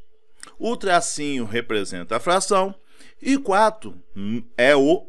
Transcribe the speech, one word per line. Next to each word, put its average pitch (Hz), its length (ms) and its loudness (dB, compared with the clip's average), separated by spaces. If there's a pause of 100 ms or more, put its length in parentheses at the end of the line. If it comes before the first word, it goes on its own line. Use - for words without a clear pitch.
(580)
O 233 180 -2
tracinho 151 720 0
representa 104 720 -4
a 117 40 0
fração 190 540 2 (480)
e 269 160 0
quatro 208 640 0 (560)
é 135 180 6
o 139 340 4